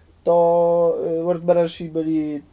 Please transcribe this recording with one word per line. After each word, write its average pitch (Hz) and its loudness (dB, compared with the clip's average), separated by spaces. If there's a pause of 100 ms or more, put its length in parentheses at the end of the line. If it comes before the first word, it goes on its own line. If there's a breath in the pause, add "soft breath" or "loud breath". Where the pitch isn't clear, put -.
(240 soft breath)
to, 170 2 (240)
y, - -4
Wordbearersi 170 -2
byli 156 -4 (100)